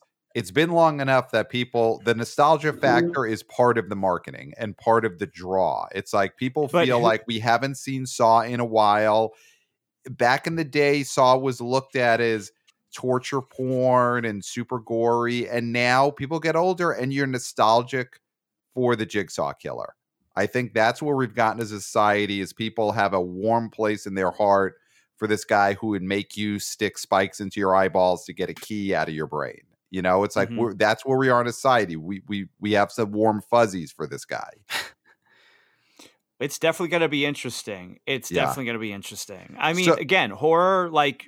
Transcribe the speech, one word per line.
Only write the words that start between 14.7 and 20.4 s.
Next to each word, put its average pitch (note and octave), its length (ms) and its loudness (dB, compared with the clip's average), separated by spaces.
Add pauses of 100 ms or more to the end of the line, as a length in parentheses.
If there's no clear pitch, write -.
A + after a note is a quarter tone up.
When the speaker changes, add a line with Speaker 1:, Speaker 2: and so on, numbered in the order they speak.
Speaker 1:
gory. A#2 680 0
And A#2+ 240 -4
now B2 400 2
people C#3+ 280 -6
get D#3 160 -2
older F3 360 0
and B2+ 220 -4
you're C#3 140 -2
nostalgic B2 920 0 (540)
for B2 220 2
the G#2+ 100 -2
Jigsaw E2 480 -6
Killer. A#1+ 400 -12 (420)
I G2 120 0